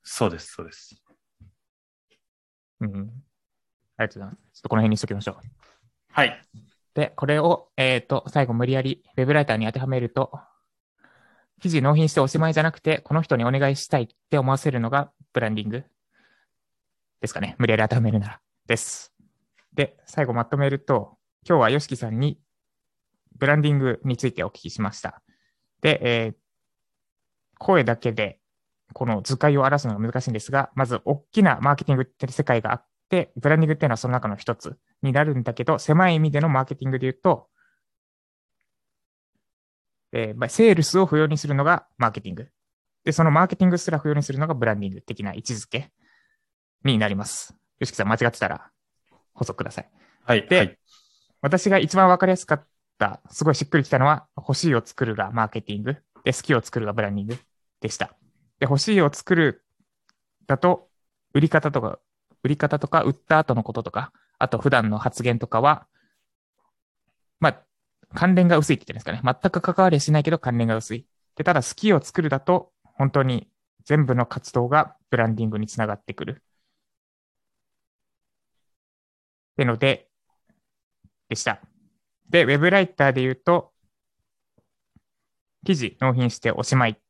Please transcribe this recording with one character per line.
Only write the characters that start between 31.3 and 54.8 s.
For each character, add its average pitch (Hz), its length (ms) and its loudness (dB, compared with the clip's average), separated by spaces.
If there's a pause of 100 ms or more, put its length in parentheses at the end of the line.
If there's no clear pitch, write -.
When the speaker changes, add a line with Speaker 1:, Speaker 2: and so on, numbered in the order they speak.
Speaker 2:
き 214 120 2
な 147 180 4
マ 143 120 4
ー - 20 4
ケ - 100 -8
テ 147 60 0
ィ 135 40 4
ン - 20 0
グ 131 60 -2
っ - 20 -2
て - 260 -10
世 - 120 -4
界 120 180 2
が 107 120 -4
あ - 40 0
っ - 80 -16 (220)
て、 - 300 -2
ブ 143 120 0
ラ 156 60 6
ン 160 40 4
デ 160 60 4
ィ - 20 -2
ン - 20 -2
グ 156 60 0
っ - 20 -18
て 156 80 -2
い - 20 2
う - 20 2
の 117 40 2
は 113 40 0
そ - 100 -6
の 123 60 -2
中 123 140 -2
の 104 80 -4
一 113 200 -6
つ - 240 -16 (240)
に 139 80 0
な 139 120 2
る 151 120 0
ん 123 80 -4
だ 117 100 -6
け 123 100 -6
ど、 156 140 0
狭 175 320 4
い 165 60 2
意 156 40 0
味 156 120 2
で 143 80 0
の 160 100 2
マ 131 120 2
ー 131 40 -2
ケ 135 100 -10
テ 131 100 -12
ィ - 20 -2
ン 135 40 -2
グ 131 60 -4
で 127 80 -4
言 131 60 -2
う - 20 -8
と、 - 360 -2 (2750)
え 110 180 -6
ー、 107 40 -12
ま 120 120 -4
あ、 - 20 -6
セ 226 220 6
ー 185 40 6
ル 165 80 2
ス 180 160 2
を 190 60 4
不 156 120 0
要 156 100 2
に 151 100 -2
す 147 100 -6
る 143 80 -2
の 139 80 0
が 165 240 0 (100)
マ 120 120 0
ー - 20 -2
ケ 104 100 -10
テ 95 80 -12
ィ - 40 -10
ン - 20 -10
グ。 - 140 -16 (560)
で、 160 60 -2
そ 160 120 2
の 160 80 4
マ 160 120 6
ー 185 40 2
ケ 180 80 -4
テ - 80 2
ィ 185 40 6
ン 180 40 6
グ 180 60 0
す 175 120 -6
ら 160 80 -2
不 151 120 -2
要 151 40 0
に 147 100 0
す 139 100 -6
る 135 60 -4
の 156 80 -2
が 165 60 -4
ブ 120 120 -2
ラ 110 80 2
ン 104 80 -4
デ 98 60 -6
ィ - 40 -6
ン 92 40 -12
グ 98 60 -16
的 104 220 -12
な 98 100 -8
位 - 60 -12
置 120 140 -10
づ 110 160 -12
け 127 240 -10 (920)
に 135 140 2
な 107 100 2
り 101 80 -2
ま 101 100 -6
す。 - 300 -14 (240)
ヨ 131 60 -4
シ - 80 -12
キ - 20 -18
さ 107 80 -4
ん 101 60 -2
間 110 60 2
違 - 20 -6 (100)
っ 117 40 2
て - 80 -18
た 92 100 -2
ら - 220 -12 (640)
補 - 120 -4
足 - 120 -10
く 101 60 -8
だ - 80 -8
さ - 100 -12
い。 - 80 -20 (360)
Speaker 1:
は 120 100 2
い。 101 120 -2
Speaker 2:
で、 180 100 4
Speaker 1:
は 156 60 6
い。 - 160 -6 (640)
Speaker 2:
私 175 280 0
が 190 100 4
一 170 160 -2
番 190 140 6
わ 180 80 6
か 185 80 2
り 185 60 4
や 180 60 2
す - 80 -12
か 151 100 0
っ 147 120 -14 (300)
た、 - 320 -4
す - 160 -4
ご 151 60 4
い 143 40 2
し 147 80 -4
っ 139 60 -6
く 165 80 2
り 143 80 2
き - 40 -20
た 135 100 2
の 131 60 2
は、 147 300 0
欲 - 180 -6
し 170 160 0
い 131 60 2
を 113 100 0